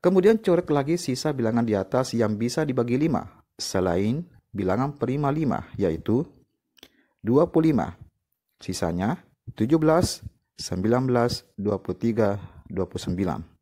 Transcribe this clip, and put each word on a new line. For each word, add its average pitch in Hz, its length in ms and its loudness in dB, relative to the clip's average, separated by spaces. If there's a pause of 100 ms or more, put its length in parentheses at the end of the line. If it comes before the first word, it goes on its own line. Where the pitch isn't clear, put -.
Kemudian 190 400 6
coret 180 240 2
lagi 151 320 0
sisa 139 320 -2
bilangan 117 320 0
di 113 80 0
atas 127 400 0
yang 107 240 0
bisa 123 320 -2
dibagi 123 320 0
lima 156 240 0 (320)
selain 98 640 0 (320)
bilangan 101 480 -2
prima 139 320 -2
lima, 147 480 -4
yaitu 95 400 0 (1040)
dua 135 240 4
puluh 160 240 2
lima. 101 240 -2 (640)
Sisanya 92 560 -2 (400)
tujuh 143 240 2
belas, 156 400 2 (400)
sembilan 110 480 0
belas, 120 480 0
dua 101 240 -2
puluh - 160 -6
tiga, 107 400 0 (320)
dua 92 160 -4
puluh - 180 -8
sembilan. 87 380 -4 (220)